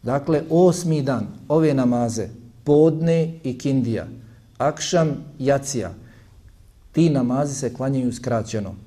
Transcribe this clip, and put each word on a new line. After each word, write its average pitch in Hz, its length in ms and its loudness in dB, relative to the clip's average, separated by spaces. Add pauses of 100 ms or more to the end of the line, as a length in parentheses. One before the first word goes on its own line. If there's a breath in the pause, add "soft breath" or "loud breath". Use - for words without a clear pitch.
Dakle, 139 480 0
osmi 165 520 4
dan, 123 240 -2 (220)
ove 156 260 4
namaze, 120 540 0 (360)
podne 160 800 2
i 127 140 -6
kindija, 117 480 -2 (520 loud breath)
akšam, 151 580 0 (220)
jacija, 131 540 -2 (1000 loud breath)
ti 160 180 2
namazi 135 440 0
se 127 200 -6
klanjaju 131 380 -2
skraćeno. 107 640 -4 (120)